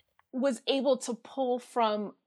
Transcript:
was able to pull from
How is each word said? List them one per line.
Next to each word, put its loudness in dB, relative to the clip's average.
was 0
able 4
to -6
pull -2
from -2